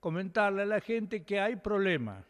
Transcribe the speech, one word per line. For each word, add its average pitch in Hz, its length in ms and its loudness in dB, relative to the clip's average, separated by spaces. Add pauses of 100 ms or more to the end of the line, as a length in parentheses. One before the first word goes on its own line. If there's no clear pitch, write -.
comentarle 196 640 0
a - 20 -2
la 208 160 0
gente 214 420 -4
que 202 160 -2
hay 220 160 0
problemas 175 760 0